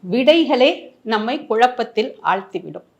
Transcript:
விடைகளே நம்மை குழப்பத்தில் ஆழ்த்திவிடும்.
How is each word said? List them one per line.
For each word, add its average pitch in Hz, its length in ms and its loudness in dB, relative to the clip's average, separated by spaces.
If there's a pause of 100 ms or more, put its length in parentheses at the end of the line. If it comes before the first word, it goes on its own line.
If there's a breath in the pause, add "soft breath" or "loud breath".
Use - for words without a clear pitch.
(120)
விடைகளே 277 880 2
நம்மை 220 440 -4
குழப்பத்தில் 233 760 0
ஆழ்த்திவிடும். 180 640 -6 (120)